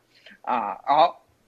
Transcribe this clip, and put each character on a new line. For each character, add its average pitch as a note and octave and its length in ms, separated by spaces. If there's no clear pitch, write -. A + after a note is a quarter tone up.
啊， A2 460
好， D#3 360